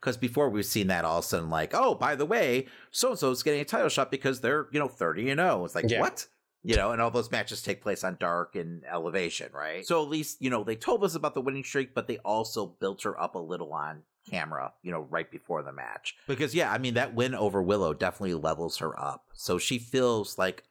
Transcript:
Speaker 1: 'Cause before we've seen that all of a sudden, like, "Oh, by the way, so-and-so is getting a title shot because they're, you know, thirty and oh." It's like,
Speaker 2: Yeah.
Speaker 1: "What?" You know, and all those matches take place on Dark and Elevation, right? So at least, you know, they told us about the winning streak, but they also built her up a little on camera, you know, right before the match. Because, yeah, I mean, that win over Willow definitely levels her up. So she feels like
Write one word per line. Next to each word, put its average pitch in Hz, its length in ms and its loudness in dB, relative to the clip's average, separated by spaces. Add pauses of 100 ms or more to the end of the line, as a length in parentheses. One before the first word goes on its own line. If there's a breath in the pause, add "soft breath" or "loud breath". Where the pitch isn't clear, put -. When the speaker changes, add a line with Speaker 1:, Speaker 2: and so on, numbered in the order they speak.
Speaker 1:
'Cause 120 160 -2
before 127 320 2
we've 104 160 2
seen 101 220 2
that 87 180 2
all 82 140 2
of 82 60 0
a - 20 -6
sudden, 82 240 0
like, 78 240 0
"Oh, 240 180 4
by 143 220 0
the 139 100 0
way, 156 400 2 (240 loud breath)
so-and-so 214 400 2
is 127 140 0
getting 147 180 4
a 143 40 -4
title - 240 2
shot 139 200 2
because 135 320 0
they're, 143 300 2
you 147 80 0
know, 143 80 2
thirty 92 420 0
and 139 120 2
oh." 135 240 4
It's - 100 -6
like, 107 160 2
Speaker 2:
Yeah. 113 80 4
Speaker 1:
"What?" - 260 0 (380)
You 113 120 4
know, 104 160 4
and 117 100 0
all 117 100 2
those 117 200 0
matches 107 300 -2
take 101 220 -4
place 98 200 -2
on 92 160 -2
Dark 87 360 0
and 85 360 -6
Elevation, 85 600 -2
right? 78 320 -6
So 165 180 2
at 143 60 -6
least, 151 320 -4
you 131 80 0
know, 113 160 0
they 113 100 -2
told - 280 0
us 165 120 2
about 151 180 -2
the 143 60 -2
winning 135 240 -2
streak, 135 300 -2
but 110 140 -2
they 117 180 -4
also 107 400 0
built 95 380 -4
her 104 180 -4
up 87 140 -2
a 92 40 -6
little 85 320 -6
on 78 300 -6 (280)
camera, 76 520 -6
you 87 100 -8
know, 80 100 -4
right 80 300 -4
before 78 320 -6
the 69 80 -12
match. 64 440 -10 (120)
Because, 139 280 -2
yeah, 135 180 0
I 113 60 2
mean, 127 160 -2
that 123 180 0
win 123 220 0
over 98 260 2
Willow 92 320 4
definitely 92 400 -2
levels 80 460 0
her 80 200 -4
up. - 340 -6
So - 260 -2
she - 200 0
feels 120 580 2
like 92 340 0